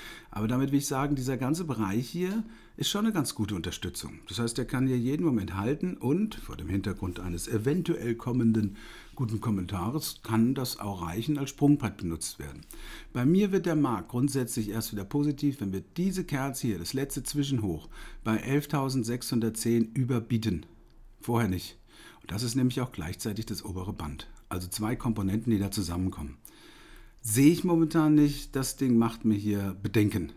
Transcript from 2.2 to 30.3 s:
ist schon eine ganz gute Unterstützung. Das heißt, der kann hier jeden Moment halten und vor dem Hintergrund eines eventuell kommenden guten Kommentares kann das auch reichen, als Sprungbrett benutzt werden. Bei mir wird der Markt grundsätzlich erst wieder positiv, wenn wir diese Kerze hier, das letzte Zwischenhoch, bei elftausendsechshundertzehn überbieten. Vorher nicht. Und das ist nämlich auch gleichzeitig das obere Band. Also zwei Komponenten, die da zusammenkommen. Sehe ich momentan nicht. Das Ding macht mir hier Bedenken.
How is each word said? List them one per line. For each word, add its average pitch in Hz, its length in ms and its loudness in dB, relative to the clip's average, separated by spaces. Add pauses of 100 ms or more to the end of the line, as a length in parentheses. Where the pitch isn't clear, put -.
ist - 120 -2
schon 208 160 0
eine 220 100 2
ganz 143 200 0
gute 104 200 -2
Unterstützung. 85 640 -6 (100)
Das 98 120 -4
heißt, 117 180 -2
der 123 60 0
kann 131 240 0
hier 127 100 2
jeden 139 260 0
Moment 101 300 2
halten 139 420 0
und 185 380 0
vor - 220 -12
dem 82 120 -8
Hintergrund 92 520 -2
eines 87 260 -4
eventuell 120 720 0
kommenden 113 600 2 (380)
guten 110 260 -2
Kommentares 98 840 -2
kann 113 320 4
das 131 260 -4
auch 98 220 -6
reichen, 117 360 -2
als 139 120 -4
Sprungbrett 143 480 4
benutzt 82 400 -4
werden. 71 240 -12 (500)
Bei 123 120 0
mir 190 280 6
wird 180 140 2
der 160 100 2
Markt 123 320 0
grundsätzlich 123 600 0
erst 110 220 -4
wieder 101 120 -4
positiv, 143 560 0
wenn 98 120 -2
wir 95 120 -4 (120)
diese 185 280 0
Kerze 135 420 -4
hier, 98 120 0
das 87 160 -6
letzte 139 280 -2
Zwischenhoch, 120 680 -2 (360)
bei 110 140 2
elftausendsechshundertzehn 123 1500 0
überbieten. 113 760 0 (540)
Vorher 117 280 2
nicht. 90 300 -4 (420)
Und - 100 -14
das 107 120 -2
ist 120 140 -2
nämlich 127 240 2
auch 120 120 -4
gleichzeitig 98 540 -6
das 98 180 -6
obere 92 280 -6
Band. 76 360 -10 (200)
Also 90 200 -6
zwei 107 280 -2
Komponenten, 107 540 0
die 104 80 4
da 98 120 0
zusammenkommen. 85 640 -4 (840)
Sehe 135 300 8
ich 170 120 0
momentan 165 500 6
nicht. 147 400 4
Das 135 220 -2
Ding 123 220 4
macht 113 260 2
mir 110 120 4
hier 101 460 0
Bedenken. 101 540 2